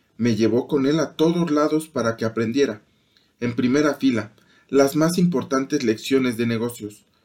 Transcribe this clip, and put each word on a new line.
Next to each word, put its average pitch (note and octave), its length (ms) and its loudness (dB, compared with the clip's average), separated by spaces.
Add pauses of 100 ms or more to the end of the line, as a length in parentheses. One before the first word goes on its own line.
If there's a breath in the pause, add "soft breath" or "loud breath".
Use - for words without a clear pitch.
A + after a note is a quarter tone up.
(180)
Me A2+ 180 0
llevó A2+ 320 0
con C3+ 180 0
él D3+ 140 2
a C#3 140 -4
todos E3+ 380 0
lados D3+ 360 0
para A2+ 300 -2
que A2+ 80 -4
aprendiera, A#2 560 -2 (580)
en A#2+ 160 -4
primera C3+ 400 2
fila, A#2+ 380 -2 (360 soft breath)
las C#3 260 2
más D#3+ 220 2
importantes C3+ 640 0
lecciones B2 540 0
de A#2 100 -2
negocios, A2+ 580 -6 (200)